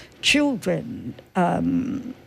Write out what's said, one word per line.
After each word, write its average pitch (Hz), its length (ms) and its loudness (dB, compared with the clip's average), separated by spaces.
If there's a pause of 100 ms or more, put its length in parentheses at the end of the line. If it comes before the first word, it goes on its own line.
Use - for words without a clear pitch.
(220)
Children, 247 960 0 (200)
um, 175 800 0 (140)